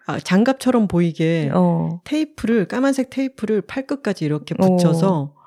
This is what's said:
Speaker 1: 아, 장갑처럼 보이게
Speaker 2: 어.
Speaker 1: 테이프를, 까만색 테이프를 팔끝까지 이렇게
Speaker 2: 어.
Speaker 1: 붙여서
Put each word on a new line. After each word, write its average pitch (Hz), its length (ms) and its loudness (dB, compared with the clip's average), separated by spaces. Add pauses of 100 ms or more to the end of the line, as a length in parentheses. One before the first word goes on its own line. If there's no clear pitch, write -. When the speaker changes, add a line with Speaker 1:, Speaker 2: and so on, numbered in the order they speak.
Speaker 1:
아, 151 120 -6
장갑처럼 240 680 2
보이게 165 640 0
Speaker 2:
어. 170 520 0
Speaker 1:
테이프를, 240 600 -2
까만색 262 440 -2
테이프를 220 520 -4
팔끝까지 262 600 -6
이렇게 151 340 -4
Speaker 2:
어. 190 80 4
Speaker 1:
붙여서 170 680 2 (120)